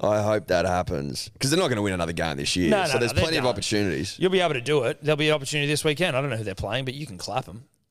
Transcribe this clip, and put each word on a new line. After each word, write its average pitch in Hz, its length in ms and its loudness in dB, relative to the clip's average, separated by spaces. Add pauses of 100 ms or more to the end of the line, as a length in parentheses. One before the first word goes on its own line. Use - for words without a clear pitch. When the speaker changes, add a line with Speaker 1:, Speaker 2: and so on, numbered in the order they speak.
Speaker 1:
I 104 220 2
hope 107 260 0
that 87 180 4
happens. 85 720 -2
'Cause 135 120 0
they're 165 100 2
not 175 80 2
gonna 110 140 0
win 101 100 0
another 85 220 -2
game 80 240 -2
this 73 180 -2
year. 90 140 4
Speaker 2:
No, 202 160 4
Speaker 1:
So 139 80 0
Speaker 2:
no, - 60 2
Speaker 1:
there's 120 120 2
Speaker 2:
no, 139 40 0
they're - 80 2
Speaker 1:
plenty 160 120 0
of - 80 0
Speaker 2:
done. 123 60 4
Speaker 1:
opportunities. 98 680 -2
Speaker 2:
You'll 185 120 2
be 185 100 2
able 165 140 2
to 123 60 -2
do 135 240 2
it. 139 180 0
There'll 151 140 2
be 151 120 2
an 151 60 4
opportunity 143 360 -2
this 147 140 0
weekend. 156 320 2
I 131 40 2
don't 139 100 -2
know 113 60 -2
who 110 80 -6
they're 95 100 -4
playing, 113 320 -4
but 131 80 -6
you 143 120 -10
can 95 120 -14
clap 107 300 -6
'em. 107 160 -16 (260)